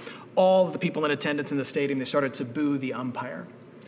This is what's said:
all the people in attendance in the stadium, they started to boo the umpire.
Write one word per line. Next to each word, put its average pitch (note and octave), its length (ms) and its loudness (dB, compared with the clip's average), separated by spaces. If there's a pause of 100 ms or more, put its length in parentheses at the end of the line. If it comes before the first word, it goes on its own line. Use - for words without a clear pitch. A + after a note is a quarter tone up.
(360)
all F#3+ 320 6
the D#3 100 -6
people D#3+ 280 -2
in D3 40 2
attendance D3 420 -2
in C#3+ 60 -2
the C3+ 80 -2
stadium, C#3 320 -2
they B2+ 80 -4
started C#3 300 0
to C3+ 100 -6
boo C#3+ 320 -2
the C3 160 -4
umpire. B2 540 -6 (400)